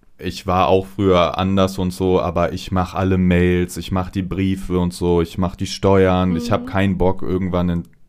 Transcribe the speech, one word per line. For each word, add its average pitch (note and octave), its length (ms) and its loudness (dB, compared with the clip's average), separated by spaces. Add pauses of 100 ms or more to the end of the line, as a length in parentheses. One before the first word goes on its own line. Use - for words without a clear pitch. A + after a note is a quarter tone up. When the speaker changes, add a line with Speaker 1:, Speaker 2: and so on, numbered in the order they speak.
(200)
Speaker 1:
Ich - 280 -10
war F#2 200 2
auch F#2+ 180 2
früher F2+ 520 2
anders F#2+ 420 0
und F2+ 120 -2
so, F#2 300 2
aber E2+ 320 -2
ich - 180 -10
mach F#2 220 -2
alle F#2+ 240 0
Mails, F2+ 600 2
ich E2+ 140 -10
mach F#2 200 -4
die G2+ 100 -4
Briefe F#2 580 -2
und F2 140 0
so, F2 280 2
ich - 180 -6
mach F2 160 -4
die G2 100 -8
Steuern. F#2 720 2
Ich D#2+ 140 -4
hab G2+ 100 0
Speaker 2:
Mhm. - 60 -10
Speaker 1:
keinen F#2+ 320 0
Bock, F#2 240 2
irgendwann F2+ 460 -2
in E2+ 140 -2 (260)